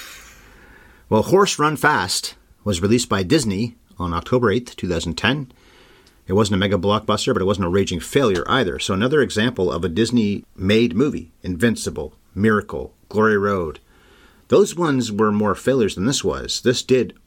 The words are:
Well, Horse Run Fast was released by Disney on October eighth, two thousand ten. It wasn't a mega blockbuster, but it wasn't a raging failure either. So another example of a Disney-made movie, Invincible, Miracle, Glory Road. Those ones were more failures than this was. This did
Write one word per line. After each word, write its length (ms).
Well, 140
Horse 380
Run 180
Fast 560
was 180
released 280
by 120
Disney 540
on 120
October 380
eighth, 260
two 140
thousand 260
ten. 360
It 60
wasn't 220
a 20
mega 220
blockbuster, 520
but 120
it 20
wasn't 220
a 20
raging 300
failure 480
either. 320
So 160
another 260
example 500
of 140
a 40
Disney-made 1080
movie, 360
Invincible, 720
Miracle, 640
Glory 280
Road. 420
Those 280
ones 360
were 200
more 220
failures 400
than 140
this 160
was. 380
This 200
did 320